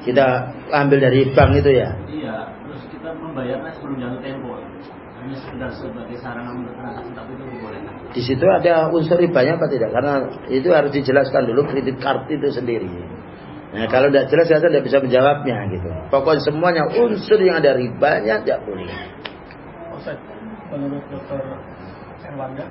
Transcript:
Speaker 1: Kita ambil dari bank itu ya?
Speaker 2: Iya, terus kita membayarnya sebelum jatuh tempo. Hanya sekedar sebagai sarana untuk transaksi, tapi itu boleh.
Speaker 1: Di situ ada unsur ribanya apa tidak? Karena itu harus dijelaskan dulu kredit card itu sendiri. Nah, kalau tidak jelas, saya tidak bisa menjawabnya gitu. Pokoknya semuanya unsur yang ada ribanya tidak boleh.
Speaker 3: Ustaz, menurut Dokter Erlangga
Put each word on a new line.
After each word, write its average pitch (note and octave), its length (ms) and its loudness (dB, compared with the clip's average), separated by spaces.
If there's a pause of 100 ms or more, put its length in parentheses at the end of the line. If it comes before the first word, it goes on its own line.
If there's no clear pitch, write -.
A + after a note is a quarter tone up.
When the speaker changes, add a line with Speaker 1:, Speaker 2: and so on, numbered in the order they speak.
Speaker 1:
Kita C3 220 4 (500)
ambil C#3 240 6
dari C3 200 6 (120)
bank C#3 240 8
itu C#3+ 160 6
ya? A#2 160 4 (160)
Speaker 2:
Iya, A2 320 -8 (160)
terus - 400 -14
kita D#3+ 240 -10
membayarnya C3+ 640 -6
sebelum C#3 160 -6
jatuh B2 240 -8
tempo. B2+ 400 -10 (560)
Hanya B2+ 240 -10
sekedar B2+ 320 -10
sebagai A#2+ 480 -12
sarana A#2+ 320 -10
untuk A#2+ 240 -10
transaksi, A2+ 400 -12
tapi A2+ 160 -14
itu B2+ 120 -12 (200)
boleh. G2+ 160 -12 (320)
Speaker 1:
Di B2 80 -4
situ B2 240 0
ada E3+ 480 4
unsur E3 240 2
ribanya E3 400 4
apa E3 160 0
tidak? A2+ 160 0
Karena C3 260 0 (380)
itu C3 160 2
harus D3 240 4
dijelaskan C3+ 560 2
dulu B2+ 160 4
kredit C3+ 320 -2
card C3 320 -2
itu C#3+ 240 -2
sendiri. A2+ 400 -4 (760)
Nah, A2 220 -4
kalau B2+ 200 6
tidak C#3 220 4
jelas, D#3+ 160 6
saya D#3 160 6
tidak D3 220 4
bisa B2+ 160 4
menjawabnya C3 560 4 (180)
gitu. E2+ 140 -6 (200)
Pokoknya C#3 360 4
semuanya D#3+ 420 2
unsur G#3+ 540 4
yang F3+ 180 4
ada C#3+ 160 6
ribanya C#3+ 680 2
tidak - 180 0
boleh. F#2 240 -8 (1080)
Speaker 3:
Ustaz, - 200 -10 (540)
menurut C#3+ 380 -6
Dokter C#3 320 -10 (840)
Erlangga C3+ 460 -10